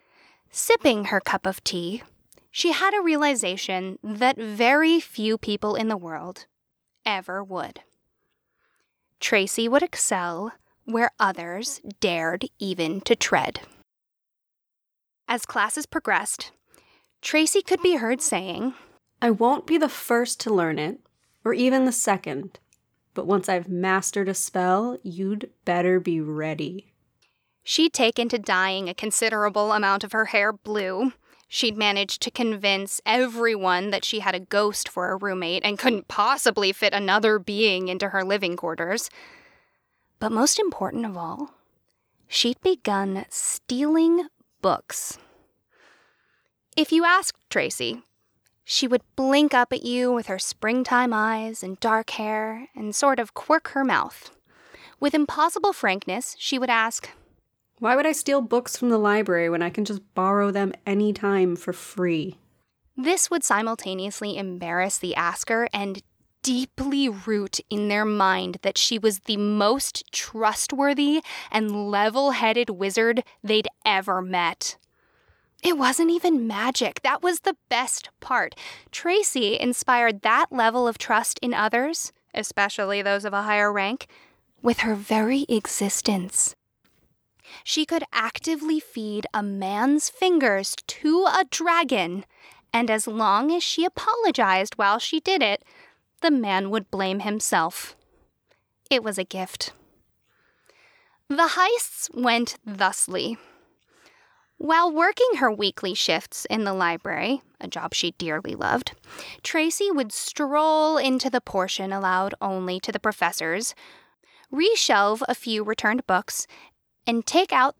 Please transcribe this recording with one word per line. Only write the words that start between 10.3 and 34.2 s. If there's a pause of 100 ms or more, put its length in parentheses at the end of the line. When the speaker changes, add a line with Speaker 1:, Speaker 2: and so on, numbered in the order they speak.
Speaker 1:
where
others (180)
dared (140)
even
to
tread. (1600)
As
classes
progressed, (720)
Tracy
could
be
heard
saying, (480)
Speaker 2:
"I
won't
be
the
first
to
learn
it, (440)
or
even
the
second, (560)
but
once
I've
mastered
a
spell,
you'd (140)
better
be
ready." (720)
Speaker 1:
She'd
taken
to
dyeing
a
considerable
amount
of
her
hair
blue. (340)
She'd
managed
to
convince
everyone
that
she